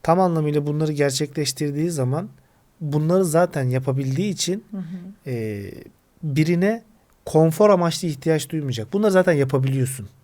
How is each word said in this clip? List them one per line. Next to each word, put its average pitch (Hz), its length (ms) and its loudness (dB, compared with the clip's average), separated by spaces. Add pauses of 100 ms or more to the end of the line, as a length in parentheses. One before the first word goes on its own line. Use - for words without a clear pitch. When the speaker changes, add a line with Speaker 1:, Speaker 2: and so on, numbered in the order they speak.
Speaker 1:
Tam 170 160 2
anlamıyla 151 480 2
bunları 151 240 0
gerçekleştirdiği 147 1000 -2
zaman 151 380 -2 (520)
bunları 156 440 2
zaten 165 380 2
yapabildiği 131 720 -2
için, 190 380 -4
Speaker 2:
Hı 208 60 -8
hı. 185 60 -8 (440)
Speaker 1:
e, 110 360 -6 (600)
birine 175 600 0 (420)
konfor 160 440 4
amaçlı 175 380 2
ihtiyaç 156 420 -2
duymayacak. 131 440 -6
Bunları 208 180 2
zaten 180 220 4
yapabiliyorsun. 135 760 0 (140)